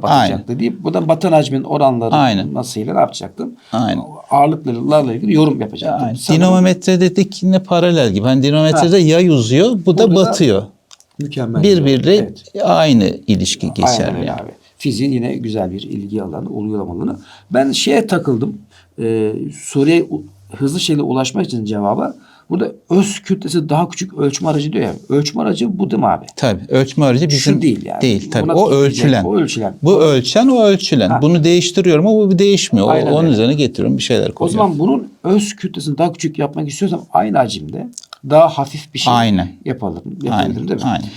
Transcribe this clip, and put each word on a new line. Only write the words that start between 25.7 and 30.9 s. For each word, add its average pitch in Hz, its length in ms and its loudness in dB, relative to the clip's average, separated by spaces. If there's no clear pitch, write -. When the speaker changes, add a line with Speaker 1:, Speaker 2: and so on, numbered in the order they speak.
Speaker 1:
bu - 120 -2
değil 214 100 -2
mi 123 80 2
abi? 82 180 -2
Speaker 2:
Tabii. 101 320 -2
Ölçme 135 360 0
aracı 131 200 2
Speaker 1:
Şu 156 60 0
Speaker 2:
bizim 143 320 0
Speaker 1:
değil 135 240 0
yani. - 160 -6
Speaker 2:
değil. 117 280 0
Tabii. - 180 0
Speaker 1:
Buna 165 60 0
Speaker 2:
O 180 160 4
Speaker 1:
gidecek, 139 160 4
Speaker 2:
ölçülen. 131 380 2
Speaker 1:
o 208 120 -2
ölçülen. 113 460 -2
Speaker 2:
Bu 165 200 4
ölçen, 165 460 2
o 254 140 4
ölçülen. 175 480 2